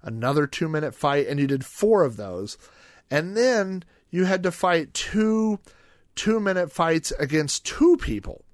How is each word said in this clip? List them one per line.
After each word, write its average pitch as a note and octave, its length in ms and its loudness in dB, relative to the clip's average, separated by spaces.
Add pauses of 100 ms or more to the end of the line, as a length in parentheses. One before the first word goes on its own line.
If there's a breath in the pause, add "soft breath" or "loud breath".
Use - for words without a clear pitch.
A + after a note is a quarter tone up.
another C3 460 -2
two-minute D3+ 480 -4
fight, C#3+ 320 0
and C#3+ 120 -2
you C#3 80 2
did C3+ 180 -2
four G#3 380 2
of A#2 140 -2
those. G2 400 -8 (540 loud breath)
And E3+ 240 -2
then G#3 480 0 (260 soft breath)
you F3+ 160 0
had F#3 180 0
to F3+ 80 2
fight E3+ 420 0
two A3 680 0 (560 soft breath)
two-minute G3 560 0
fights E3 460 0
against D3 480 -2
two E4+ 320 4
people. G#2 460 -8 (100)